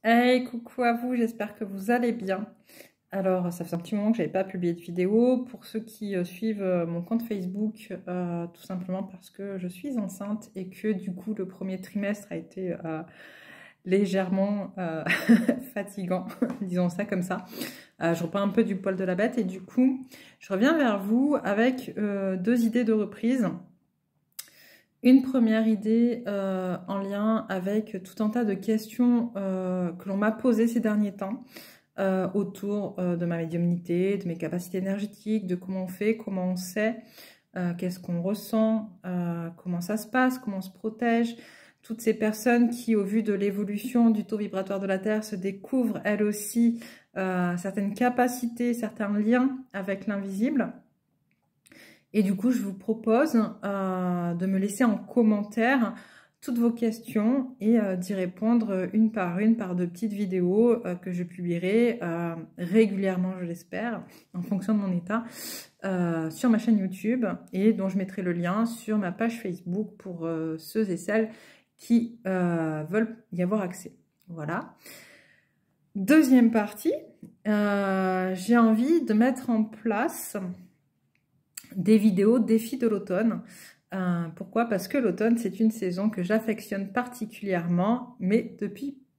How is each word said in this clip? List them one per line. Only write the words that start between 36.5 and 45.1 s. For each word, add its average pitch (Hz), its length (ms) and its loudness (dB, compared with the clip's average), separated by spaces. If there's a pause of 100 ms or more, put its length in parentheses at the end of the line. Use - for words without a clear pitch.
sait, 220 480 -4 (520)
euh, 175 200 -2
qu'est-ce 180 240 -6
qu'on 170 240 -4
ressent, 220 840 0
euh, 170 520 -4
comment 175 220 -4
ça 208 180 -4
se 214 100 -6
passe, 254 320 2
comment 196 180 -6
on 190 40 -6
se 190 100 -12
protège. 233 640 0 (480)
Toutes 226 180 -10
ces 220 140 2
personnes 233 560 2
qui, - 240 0
au 202 80 4
vu 208 180 0
de 208 120 0
l'évolution 202 760 2
du 208 160 2
taux 214 120 -4
vibratoire 196 420 -4
de 196 80 -4
la 190 100 2
Terre, 214 260 0